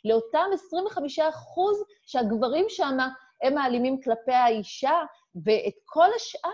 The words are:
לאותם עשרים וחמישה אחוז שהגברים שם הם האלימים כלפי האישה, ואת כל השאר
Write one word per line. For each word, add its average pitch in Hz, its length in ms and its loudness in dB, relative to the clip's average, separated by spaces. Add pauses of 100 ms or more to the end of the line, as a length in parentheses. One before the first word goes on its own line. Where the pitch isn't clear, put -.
לאותם 226 480 0
עשרים 359 320 -4
וחמישה 311 440 -2
אחוז 403 540 -2 (220)
שהגברים 247 640 0
שם 277 280 -2 (460)
הם 269 140 2
האלימים 262 440 0
כלפי 226 320 -2
האישה, 247 680 2 (440)
ואת 214 280 2 (120)
כל 330 300 6
השאר - 380 -8